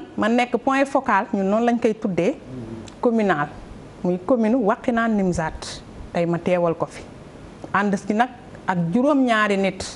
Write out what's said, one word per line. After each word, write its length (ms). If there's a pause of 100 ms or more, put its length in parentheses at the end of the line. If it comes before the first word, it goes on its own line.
(180)
ma 120
nekk 280
point 280
focal, 480
ñun 100
noonu 220
lañ 140
koy 160
tuddee, 420 (640)
communal, 480 (520)
muy 240
commune 300
Wakhinane 600
Nimzatt. 640 (320)
Tey 140
ma 100
teewal 400
ko 80
fi. 160 (720)
Ànd 240
si 160
nag 160 (380)
ak 100 (160)
juróom-ñaari 640
nit 240 (140)